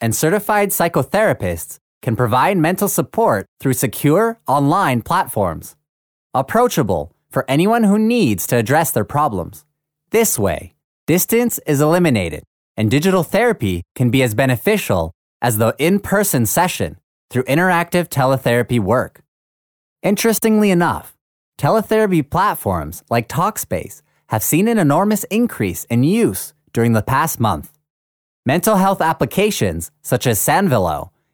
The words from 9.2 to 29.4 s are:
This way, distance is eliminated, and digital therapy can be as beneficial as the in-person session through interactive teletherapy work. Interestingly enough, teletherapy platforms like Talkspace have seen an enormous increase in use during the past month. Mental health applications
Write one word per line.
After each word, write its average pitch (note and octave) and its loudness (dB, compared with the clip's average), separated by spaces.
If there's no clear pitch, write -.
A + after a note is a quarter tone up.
This G#3+ 0
way, F#2 -4
distance A3+ 0
is D3 0
eliminated, D3 0
and G#2 0
digital F3+ 2
therapy D#3 0
can B2 0
be C3 2
as A2 0
beneficial B2+ 0
as G#2+ 0
the A2+ 2
in-person F#3+ 0
session D#3+ -2
through B2 -2
interactive E3+ 0
teletherapy A#2+ 0
work. G#2+ -2
Interestingly G#3+ 2
enough, E3+ -2
teletherapy G3+ 0
platforms G2+ -4
like A#2 -2
Talkspace - -6
have A2 -2
seen F3 0
an A#3 2
enormous F#3+ 2
increase G3 -4
in A#2+ 0
use E3+ 0
during A#2 2
the G#2+ 2
past D3 -2
month. F2 -2
Mental F3+ 2
health F#3+ 2
applications D#3+ -2